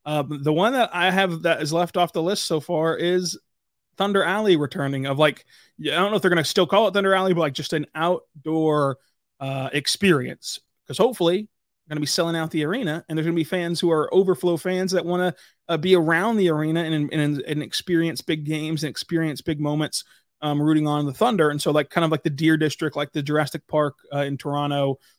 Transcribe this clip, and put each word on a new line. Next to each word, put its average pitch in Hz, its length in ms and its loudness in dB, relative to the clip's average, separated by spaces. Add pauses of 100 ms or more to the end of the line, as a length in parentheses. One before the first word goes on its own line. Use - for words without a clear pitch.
Uh, 151 220 -2
the 147 240 -2
one 196 220 4
that 247 200 2
I 180 180 2
have 180 320 0
that 165 180 2
is 151 100 -4
left 170 260 0
off 175 160 0
the 170 80 -2
list 190 240 -2
so 160 140 -2
far 160 380 -2
is 180 420 -2 (580)
Thunder 196 260 0
Alley 190 340 2
returning, 139 480 -4
of, 139 120 -4
like, 151 280 0 (340)
I 151 120 -4
don't 185 200 2
know 214 60 2
if - 40 -2
they're 190 80 4
gonna 170 140 2
still 180 240 2
call 208 200 4
it 185 60 -2
Thunder 190 200 2
Alley, 190 200 2
but, 165 60 0
like, 147 140 0
just - 200 -8
an 151 120 -2 (100)
outdoor 156 1040 0 (460)
uh, 135 300 -6
experience, 143 840 -2 (280)
'cause 139 100 -8
hopefully 208 520 2 (360)
we're - 40 -16
gonna 151 100 -4
be 147 80 -2
selling 165 300 0
out 156 140 -4
the 156 120 0
arena, 170 440 -4
and 160 100 -6
there's 160 80 -2
gonna 170 100 0
be 165 80 0
fans 170 380 -4
who 170 100 2
are 156 220 0
overflow 180 420 2
fans 185 380 -2
that 165 120 0
wanna, 180 300 -2 (320)
uh, 170 80 -2
be 180 200 4
around 175 420 4
the 185 120 4
arena 156 320 0
and, 156 300 -2
and, 147 300 0
and 151 200 -4
experience 165 600 -2
big 156 240 -4
games 156 380 -4
and 147 60 -4
experience 160 520 -4
big 156 180 -4
moments, 151 460 -2 (360)
um, 147 200 0
rooting 151 260 2
on 147 180 0
the 139 80 -4
Thunder. 196 360 2
And 147 120 -4
so, 156 100 0
like, 147 180 2
kind 170 160 0
of 156 60 2
like 156 120 -2
the 165 60 0
Deer 156 280 2
District, 151 380 -2
like 147 160 -4
the 151 120 -4
Jurassic 151 440 -2
Park, 151 280 0 (180)
uh, 143 60 -2
in 139 180 -2
Toronto, 143 600 -2 (220)